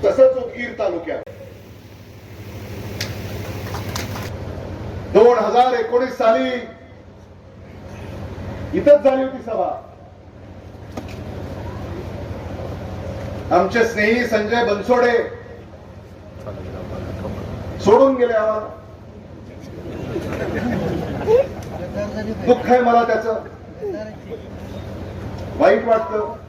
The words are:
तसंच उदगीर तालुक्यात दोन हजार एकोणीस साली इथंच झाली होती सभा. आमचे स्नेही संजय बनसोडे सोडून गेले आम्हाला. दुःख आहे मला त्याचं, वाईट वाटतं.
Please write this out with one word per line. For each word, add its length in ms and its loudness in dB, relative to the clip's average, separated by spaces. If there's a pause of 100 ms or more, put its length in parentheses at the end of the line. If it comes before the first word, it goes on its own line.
तसंच 320 8
उदगीर 420 -6
तालुक्यात 440 -2 (4000)
दोन 240 10
हजार 360 4
एकोणीस 440 0
साली 320 4 (2250)
इथंच 240 8
झाली 200 6
होती 200 -4
सभा. 280 -2 (3750)
आमचे 280 4
स्नेही 440 2
संजय 360 2
बनसोडे 480 4 (2750)
सोडून 320 8
गेले 160 4
आम्हाला. 340 2 (3750)
दुःख 240 4
आहे 100 8
मला 240 6
त्याचं, 300 0 (2250)
वाईट 280 6
वाटतं. 480 2 (140)